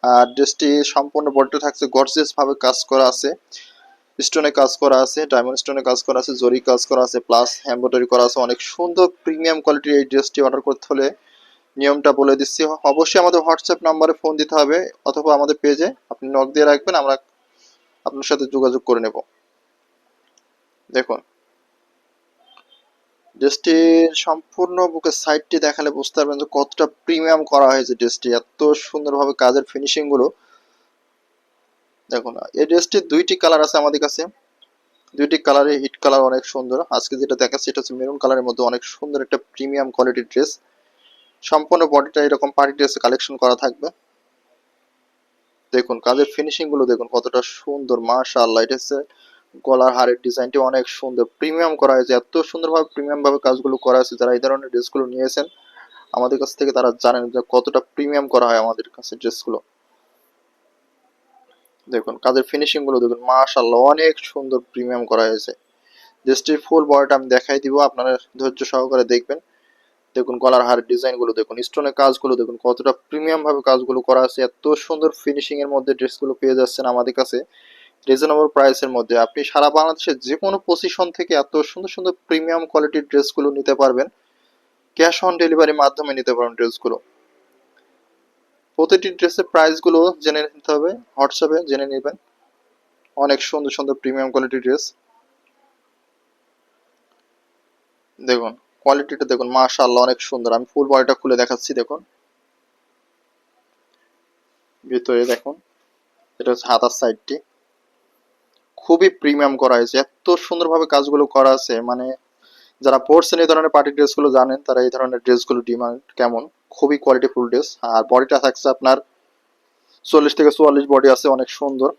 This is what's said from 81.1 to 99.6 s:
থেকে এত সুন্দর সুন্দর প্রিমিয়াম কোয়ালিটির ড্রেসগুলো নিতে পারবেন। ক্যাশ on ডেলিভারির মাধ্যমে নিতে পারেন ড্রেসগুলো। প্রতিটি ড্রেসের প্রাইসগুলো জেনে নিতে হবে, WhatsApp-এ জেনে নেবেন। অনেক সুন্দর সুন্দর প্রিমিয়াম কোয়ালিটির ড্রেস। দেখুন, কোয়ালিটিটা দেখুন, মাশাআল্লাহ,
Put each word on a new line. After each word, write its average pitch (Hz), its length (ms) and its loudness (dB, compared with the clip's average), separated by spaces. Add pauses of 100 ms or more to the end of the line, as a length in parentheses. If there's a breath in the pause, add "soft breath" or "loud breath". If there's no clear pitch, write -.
থেকে 175 140 -6 (120)
এত - 100 -8 (180)
সুন্দর 185 240 -14
সুন্দর 185 180 -4 (140)
প্রিমিয়াম 165 440 -2
কোয়ালিটির 151 400 0
ড্রেসগুলো 143 360 0 (100)
নিতে 139 240 -2
পারবেন। 135 260 2 (920)
ক্যাশ 165 200 2 (100)
on 180 140 0
ডেলিভারির 156 400 2
মাধ্যমে 143 380 0
নিতে 127 180 -2
পারেন 120 220 -2
ড্রেসগুলো। 117 380 -4 (1800)
প্রতিটি 185 400 2
ড্রেসের 175 360 -2
প্রাইসগুলো 160 460 4 (240)
জেনে 151 180 -2 (140)
নিতে 147 200 -14
হবে, 156 160 -2 (260)
WhatsApp-এ 151 420 0 (100)
জেনে 139 240 -4
নেবেন। 135 220 -8 (1040)
অনেক 139 220 0 (100)
সুন্দর 147 280 -6
সুন্দর 139 240 -4
প্রিমিয়াম 131 320 -4
কোয়ালিটির 131 320 -2
ড্রেস। 131 180 0 (3500)
দেখুন, 120 300 -2 (320)
কোয়ালিটিটা 139 480 0
দেখুন, 123 160 -2 (100)
মাশাআল্লাহ, 127 500 2